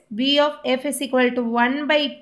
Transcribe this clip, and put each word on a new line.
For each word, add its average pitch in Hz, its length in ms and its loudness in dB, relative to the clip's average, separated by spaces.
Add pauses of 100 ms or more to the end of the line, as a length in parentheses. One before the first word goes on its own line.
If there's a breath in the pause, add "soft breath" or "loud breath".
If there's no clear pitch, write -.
(120)
V 269 280 0
of 294 260 2
f 254 200 0
is 277 160 -4
equal 254 300 2
to 247 100 -4
one 240 460 0
by 302 340 0